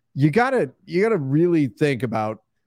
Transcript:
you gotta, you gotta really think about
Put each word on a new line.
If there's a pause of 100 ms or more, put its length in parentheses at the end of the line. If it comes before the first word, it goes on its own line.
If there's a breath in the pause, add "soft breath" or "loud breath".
(160)
you
gotta, (160)
you
gotta
really
think
about (260)